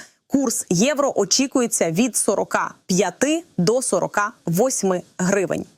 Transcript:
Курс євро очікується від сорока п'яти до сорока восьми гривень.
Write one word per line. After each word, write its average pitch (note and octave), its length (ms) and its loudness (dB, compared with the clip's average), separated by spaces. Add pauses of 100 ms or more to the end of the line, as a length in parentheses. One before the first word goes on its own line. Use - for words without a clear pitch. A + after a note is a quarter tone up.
(280)
Курс C4 420 0
євро C4 460 0
очікується A3 760 0
від G#3+ 240 0
сорока F#3+ 580 -2 (120)
п'яти G3+ 580 0 (140)
до G#3+ 240 2
сорока G#3 500 -2 (140)
восьми F#3 560 0 (160)
гривень. F#3 480 0 (120)